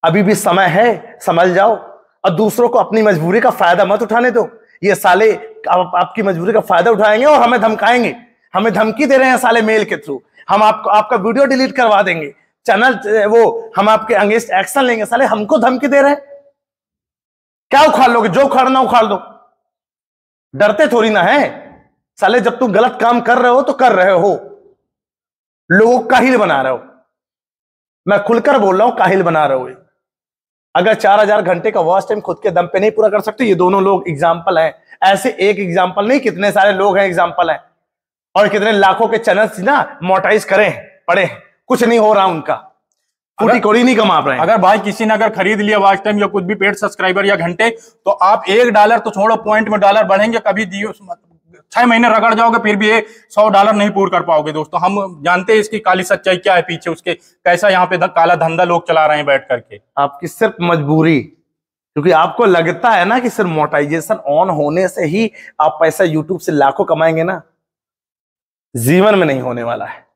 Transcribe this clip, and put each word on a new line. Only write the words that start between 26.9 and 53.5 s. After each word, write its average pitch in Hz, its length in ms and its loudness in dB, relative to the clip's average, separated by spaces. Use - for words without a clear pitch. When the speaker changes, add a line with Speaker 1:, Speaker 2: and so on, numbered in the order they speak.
Speaker 1:
मैं 202 160 2
खुलकर 233 360 2
बोल 190 180 2
रहा 214 100 2
हूं, 240 80 -2
काहिल 190 280 0
बना 160 240 0
रहे 135 120 -2
हो। 127 100 -8
अगर 190 200 2
चार 208 260 2
हजार 208 220 2
घंटे 180 280 -2
का 214 100 -4
watch 185 280 -2
time 214 120 -4
खुद 180 220 -10
के 208 80 0
दम 175 160 0
पे 185 140 -4
नहीं 214 100 2
पूरा 220 180 0
कर 202 120 0
सकते, 214 240 -6
ये 202 100 2
दोनों 185 280 0
लोग 190 260 0
example 170 500 -2
हैं, 160 160 -2
ऐसे 196 280 0
एक 196 180 0
example 185 500 -2
नहीं, 262 120 2
कितने 196 320 -2
सारे 202 200 2
लोग 190 260 0
हैं 196 80 2
example 175 440 -2
हैं, 147 100 -6
और 202 140 2
कितने 208 240 -2
लाखों 196 360 0
के 220 100 -2
channels 214 420 -2
ना 269 180 0
monetize 185 420 0
करे 196 200 2
हैं, 131 200 -6
पड़े 185 160 0
हैं, - 160 -10
कुछ - 160 0
नहीं 233 140 2
हो 214 140 4
रहा 196 140 2
उनका, 156 280 -4
फूटी 220 120 0
Speaker 2:
अगर 240 100 2
Speaker 1:
कौड़ी 214 240 2
नहीं 254 120 2
कमा 196 220 2
रहे 143 160 -2
हैं। 123 80 -4
Speaker 2:
अगर 208 160 2
भाई 196 220 4
किसी 208 260 -6
ने 214 80 0
अगर 214 160 0
खरीद 190 300 -2
लिया 208 180 0
watch 196 260 2
time 208 160 0
या 202 80 0
कुछ 196 160 -4
भी 202 120 -4
paid 196 200 -2
subscriber 190 500 -4
या 196 100 2
घंटे, 170 340 -2
तो - 400 -8
आप 202 380 0
एक 233 240 2
dollar 214 260 4
तो 220 120 -4
छोड़ो, 214 280 0
point 214 300 -2
में 208 120 -2
dollar 202 260 2
बढ़ेंगे, 214 340 0
कभी 208 260 -4
दियो, 202 260 -10
छह 240 140 2
महीने 233 220 2
रगड़ 220 260 2
जाओगे 226 240 2
फिर 214 180 -2
भी 214 120 0
ये 220 160 0
सौ 214 180 2
dollar 202 240 2